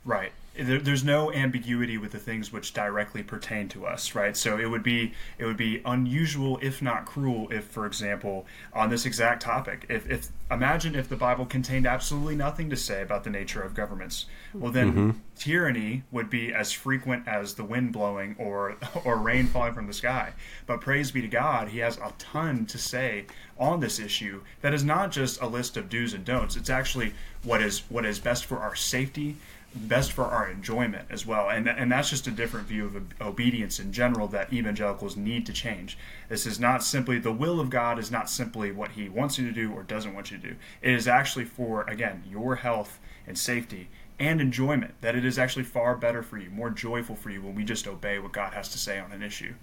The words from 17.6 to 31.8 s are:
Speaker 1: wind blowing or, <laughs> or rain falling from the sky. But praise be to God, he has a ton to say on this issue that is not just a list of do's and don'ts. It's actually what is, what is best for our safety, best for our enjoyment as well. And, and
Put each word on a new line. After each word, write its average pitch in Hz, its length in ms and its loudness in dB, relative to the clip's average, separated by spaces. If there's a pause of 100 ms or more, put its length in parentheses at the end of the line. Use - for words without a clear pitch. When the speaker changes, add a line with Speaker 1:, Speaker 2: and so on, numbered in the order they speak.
Speaker 1:
wind 117 300 0
blowing 104 440 -2
or, 101 380 -2 (140)
<laughs> - 140 -6
or 120 120 4
rain 120 300 6
falling 120 260 4
from 113 140 -4
the 104 80 -8
sky. 120 380 -2 (340)
But 120 160 -2
praise 139 280 2
be 127 120 0
to 110 60 -4
God, 120 400 2
he 110 100 -6
has 117 180 0
a - 220 -8
ton 147 480 0
to - 100 -8
say 113 480 -2 (340)
on 156 220 4
this 113 180 0
issue 104 440 -4 (180)
that 143 140 4
is 143 100 2
not 170 280 4
just 135 280 0
a 123 60 0
list 120 320 -2
of 98 100 -6
do's 117 240 0
and 92 140 -6
don'ts. - 300 2
It's - 120 -2
actually 131 460 0 (280)
what 113 200 4
is, 101 260 0
what 113 160 0
is 104 140 0
best 123 260 0
for 123 140 -4
our 104 180 -2
safety, 147 600 -2 (380)
best 117 380 2
for 127 140 2
our 107 240 2
enjoyment 107 580 0
as 110 160 -6
well. 107 240 2
And, 113 180 2
and 123 240 2